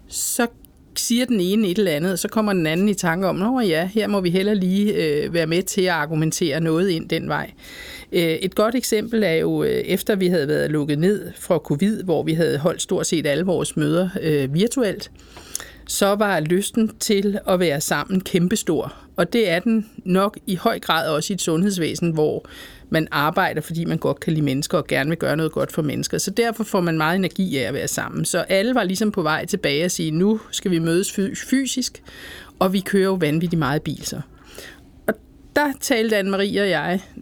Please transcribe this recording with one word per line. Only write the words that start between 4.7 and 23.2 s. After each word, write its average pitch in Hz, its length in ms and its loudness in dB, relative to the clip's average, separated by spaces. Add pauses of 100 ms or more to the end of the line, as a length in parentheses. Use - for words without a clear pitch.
øh, 151 400 0
være 170 140 2
med 170 160 2
til - 180 -2
at 180 80 2
argumentere 160 720 0
noget 165 280 2
ind 160 200 -4
den 135 200 -2
vej." 147 220 -4 (600)
Øh, 175 100 2
et 165 340 0
godt 220 200 2
eksempel 226 480 0
er 165 100 2
jo, 160 300 2
øh, 139 60 2
efter 185 460 0
vi 185 120 2
havde 170 200 2
været 147 240 0
lukket 151 280 0
ned 185 400 0
fra - 180 0
covid, 196 460 0
hvor 165 200 0
vi 160 100 0
havde 151 240 2
holdt 156 240 0
stort 160 260 -2
set 151 200 0
alle 147 180 0
vores 143 320 -2
møder, 165 320 2 (120)
øh, 143 320 0
virtuelt, 208 580 0 (760)
så 202 280 2
var 202 240 2
lysten 202 600 0
til 202 480 2
at 185 120 4
være 156 220 2
sammen 180 400 0
kæmpestor. 175 720 0 (220)
Og 175 180 0
det 226 160 4
er 170 100 2
den 220 300 0 (160)
nok 190 420 2
i 190 80 -2
høj 226 240 0
grad 160 300 0
også 160 240 0
i - 20 -4
et 175 60 -4
sundhedsvæsen, 170 720 0
hvor 156 380 0 (400)
man 160 220 0
arbejder, 156 500 0